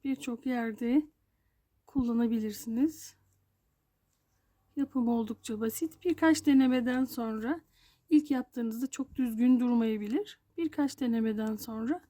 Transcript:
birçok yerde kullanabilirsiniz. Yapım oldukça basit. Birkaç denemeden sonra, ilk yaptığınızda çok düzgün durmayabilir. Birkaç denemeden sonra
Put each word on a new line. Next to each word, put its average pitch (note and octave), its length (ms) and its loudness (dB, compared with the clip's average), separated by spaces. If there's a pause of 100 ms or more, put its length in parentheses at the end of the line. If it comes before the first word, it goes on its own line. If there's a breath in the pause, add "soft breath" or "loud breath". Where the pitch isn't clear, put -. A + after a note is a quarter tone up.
birçok C4 420 -6
yerde A#3+ 640 0 (760)
kullanabilirsiniz. A#3 1300 -2 (1600)
Yapım C4 320 -2
oldukça A3+ 520 -2
basit. A3+ 460 -4
Birkaç D#4+ 400 2
denemeden B3+ 600 4
sonra, A#3 560 -4 (480 soft breath)
ilk D4+ 220 4
yaptığınızda B3 560 -4
çok - 280 -8
düzgün B3 440 4
durmayabilir. A#3 800 0 (180)
Birkaç D4+ 420 -2
denemeden A3 560 0
sonra A3+ 540 -6